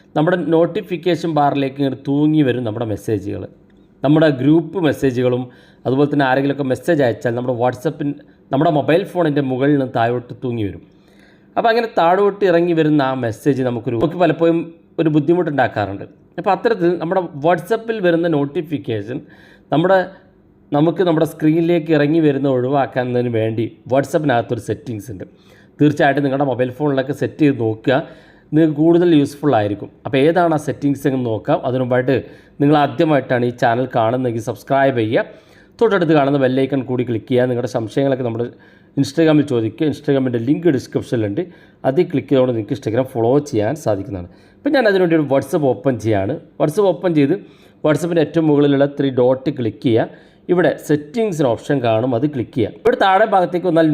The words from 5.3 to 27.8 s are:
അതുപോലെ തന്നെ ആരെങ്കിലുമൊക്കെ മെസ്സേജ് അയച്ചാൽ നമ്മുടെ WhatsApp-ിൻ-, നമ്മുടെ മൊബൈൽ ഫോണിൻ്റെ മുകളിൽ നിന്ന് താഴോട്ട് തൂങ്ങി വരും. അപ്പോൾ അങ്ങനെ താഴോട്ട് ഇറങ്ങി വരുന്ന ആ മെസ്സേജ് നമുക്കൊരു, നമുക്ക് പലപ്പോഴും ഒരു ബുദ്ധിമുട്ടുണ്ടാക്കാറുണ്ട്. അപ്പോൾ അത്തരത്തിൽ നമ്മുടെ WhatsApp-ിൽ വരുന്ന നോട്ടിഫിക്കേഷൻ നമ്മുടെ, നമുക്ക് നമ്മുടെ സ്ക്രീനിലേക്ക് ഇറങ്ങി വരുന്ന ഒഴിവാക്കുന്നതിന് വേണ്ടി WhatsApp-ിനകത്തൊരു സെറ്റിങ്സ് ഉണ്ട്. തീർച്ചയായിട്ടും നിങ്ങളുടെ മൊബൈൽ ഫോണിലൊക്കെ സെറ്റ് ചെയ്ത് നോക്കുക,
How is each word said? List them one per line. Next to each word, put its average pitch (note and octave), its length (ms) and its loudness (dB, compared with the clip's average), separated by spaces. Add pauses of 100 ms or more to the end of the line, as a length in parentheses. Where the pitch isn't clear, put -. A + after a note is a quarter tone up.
അതുപോലെ C3+ 280 2
തന്നെ C#3+ 160 2
ആരെങ്കിലുമൊക്കെ C#3 440 0
മെസ്സേജ് D3 320 0
അയച്ചാൽ A#2 320 -2
നമ്മുടെ B2 240 -4
WhatsApp-ിൻ-, C#3+ 560 -4 (340)
നമ്മുടെ D#3 260 2
മൊബൈൽ D3 240 2 (100)
ഫോണിൻ്റെ D3+ 380 0
മുകളിൽ C3+ 280 0
നിന്ന് C3 180 -2
താഴോട്ട് A#2+ 380 -2 (100)
തൂങ്ങി A#2+ 240 -4
വരും. E2+ 140 -12 (760)
അപ്പോൾ A#3 140 2
അങ്ങനെ A#3 160 0 (120)
താഴോട്ട് F#3+ 500 2
ഇറങ്ങി E3+ 300 2
വരുന്ന D3+ 220 4 (100)
ആ - 20 -4 (100)
മെസ്സേജ് B2 440 -2
നമുക്കൊരു, A#2 340 -4
നമുക്ക് F3 220 -2
പലപ്പോഴും E3 340 2 (420)
ഒരു D#3+ 160 2
ബുദ്ധിമുട്ടുണ്ടാക്കാറുണ്ട്. C3+ 920 0 (340)
അപ്പോൾ F#3+ 160 -2
അത്തരത്തിൽ F3+ 360 0 (100)
നമ്മുടെ F3+ 200 -2 (240)
WhatsApp-ിൽ A3 600 0
വരുന്ന E3+ 300 2
നോട്ടിഫിക്കേഷൻ C#3 840 -4 (560)
നമ്മുടെ, F#3 260 4 (800)
നമുക്ക് E3 320 2
നമ്മുടെ D#3+ 220 2
സ്ക്രീനിലേക്ക് E3 640 0
ഇറങ്ങി D3 300 2
വരുന്ന C3+ 200 0 (100)
ഒഴിവാക്കുന്നതിന് B2 840 -2
വേണ്ടി A2 260 -2 (280)
WhatsApp-ിനകത്തൊരു C3 760 0
സെറ്റിങ്സ് G#2+ 440 -8
ഉണ്ട്. F2+ 120 -14 (560)
തീർച്ചയായിട്ടും D3 460 2
നിങ്ങളുടെ C#3 240 0
മൊബൈൽ B2 280 -2
ഫോണിലൊക്കെ C#3 440 -2
സെറ്റ് B2 220 -2
ചെയ്ത് C3+ 200 2
നോക്കുക, A2 320 0 (580)